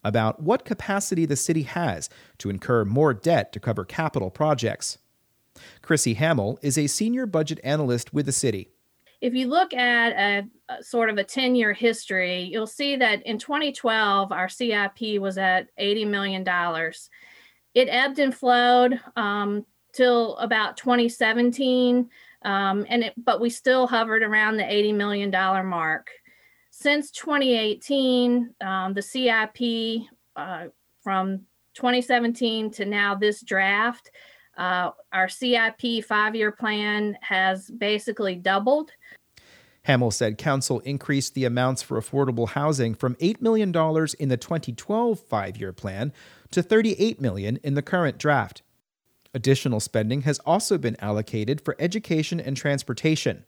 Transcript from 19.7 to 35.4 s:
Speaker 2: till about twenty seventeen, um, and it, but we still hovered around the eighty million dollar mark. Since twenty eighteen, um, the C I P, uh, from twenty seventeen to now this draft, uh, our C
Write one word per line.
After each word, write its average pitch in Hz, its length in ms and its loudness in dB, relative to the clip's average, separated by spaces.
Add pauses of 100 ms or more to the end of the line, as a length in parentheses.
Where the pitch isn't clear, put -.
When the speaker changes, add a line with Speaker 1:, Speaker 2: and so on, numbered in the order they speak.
Speaker 2:
till 240 460 2
about 220 400 -2
twenty 240 320 2
seventeen, 247 1000 2 (320)
um, 196 460 -2
and 233 160 0
it, - 120 -8
but 226 240 0
we 233 80 0
still 254 380 2
hovered 226 340 0
around 214 360 2
the 208 140 -2
eighty 208 220 2
million 202 380 -2
dollar 190 320 2
mark. 165 480 -4 (680)
Since 294 340 0
twenty 277 440 0
eighteen, 247 1040 0
um, 190 340 -4
the 196 80 -4
C 254 280 -2
I 220 160 2
P, 226 640 -4 (260)
uh, 165 300 -10 (360)
from 190 400 0 (320)
twenty 247 280 2
seventeen 233 720 0
to 202 140 -6
now 202 300 0
this 208 260 0
draft, 208 720 0 (460)
uh, 180 340 -2 (220)
our 185 160 0
C 247 260 0